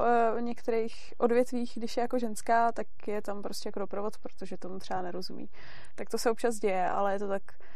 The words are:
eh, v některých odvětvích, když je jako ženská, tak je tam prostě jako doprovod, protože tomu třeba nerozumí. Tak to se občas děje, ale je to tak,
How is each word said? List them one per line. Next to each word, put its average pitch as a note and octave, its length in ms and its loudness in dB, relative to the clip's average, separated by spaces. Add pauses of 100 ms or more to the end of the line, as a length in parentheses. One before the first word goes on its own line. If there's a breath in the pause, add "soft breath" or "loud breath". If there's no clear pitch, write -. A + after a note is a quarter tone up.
eh, A#3 320 4
v A#3+ 40 0
některých A3+ 760 0
odvětvích, A#3+ 580 2
když A3+ 200 -2
je B3+ 40 2
jako B3 180 2
ženská, A#3 540 2
tak A3 140 -2 (200)
je G#3+ 160 0
tam G3+ 200 -2
prostě G3+ 260 -2
jako G#3 120 -2
doprovod, G3+ 420 -2
protože - 340 -4
tomu F#3 220 -2
třeba F#3 240 -2
nerozumí. F3+ 460 -4 (460 loud breath)
Tak - 160 -2
to A3+ 80 0
se A#3+ 120 2
občas A#3 260 0
děje, F#3 340 2
ale G3+ 220 2
je G3+ 60 0
to G3+ 100 -2
tak, G3 140 0 (340 soft breath)